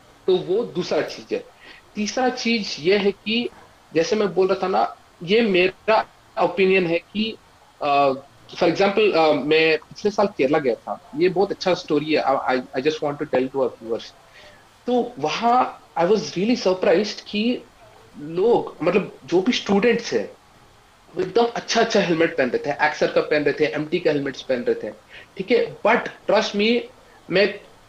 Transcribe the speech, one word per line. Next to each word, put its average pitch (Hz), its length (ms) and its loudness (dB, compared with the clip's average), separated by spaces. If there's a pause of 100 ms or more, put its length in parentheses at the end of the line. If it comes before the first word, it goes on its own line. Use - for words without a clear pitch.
(280)
तो 185 80 4
वो 180 280 -2
दूसरा 165 380 -4
चीज 117 320 -10
है। 101 100 -6 (520)
तीसरा 214 340 -2
चीज 233 500 -4
ये 180 180 2
है 202 140 2
कि 226 380 -4 (460)
जैसे 165 200 2
मैं 208 180 0
बोल 190 140 2
रहा 190 160 0
था 185 40 -2
ना, 202 280 -2 (280)
ये 202 180 2
मेरा 190 680 2 (340)
ओपिनियन 185 460 2
है 165 100 0
कि, 214 400 -6 (440)
अ, 143 280 4 (460)
for 180 200 2
example, 202 380 2
अ, 160 200 4
मैं 156 440 2
पिछले - 340 -6
साल 202 160 2
केरला 151 320 0
गया 127 160 0
था, - 420 -12
ये 175 120 4
बहुत 196 220 0
अच्छा 185 220 -2
स्टोरी 156 400 -2
है, 131 100 2
I, 139 60 0
I, 135 260 0
I 127 260 -4
just 156 220 -2
want 143 100 -4
to 147 140 -8
tell 131 160 0
to 131 120 -6
our 131 140 0 (140)
viewers। 117 300 -8 (760)
तो 240 320 0
वहाँ 233 600 0 (180)
I 165 40 4
was 202 160 4
really 196 380 -2 (100)
surprised 185 540 2
कि 226 400 -2 (580)
लोग, 175 640 0
मतलब, 175 420 0
जो 180 160 2
भी 185 100 0
स्टूडेंट्स 202 600 0
हैं, 101 160 -2 (840)
वो 170 60 -4
एकदम 226 240 2
अच्छा - 360 -2
अच्छा 214 180 2
हेलमेट 165 380 0
पहन 127 120 0
रहे 131 220 -2
थे, 139 40 -2
Axer 151 380 0
का 170 80 2
पहन 151 220 0
रहे 143 100 0
थे, 143 180 0
एमटी 151 280 -4
का 170 120 0
हेलमेट्स 139 300 -4
पहन 123 220 -4
रहे 117 120 0
थे, 107 180 -10 (440)
ठीक 196 140 -6
है। - 340 0
But 226 140 2 (300)
trust 208 260 0
me, 220 240 2 (500)
मैं 196 300 0 (300)